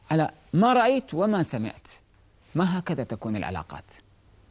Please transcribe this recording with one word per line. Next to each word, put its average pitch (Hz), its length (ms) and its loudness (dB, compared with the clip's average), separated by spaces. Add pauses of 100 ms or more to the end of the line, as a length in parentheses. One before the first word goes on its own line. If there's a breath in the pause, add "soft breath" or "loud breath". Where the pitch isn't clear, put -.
(100)
على 156 200 2 (220)
ما 226 200 4
رأيت 247 420 2
وما 196 280 2
سمعت. - 460 -4 (680)
ما 180 240 2
هكذا 139 260 -4
تكون 110 320 -6
العلاقات، 85 560 -8 (580)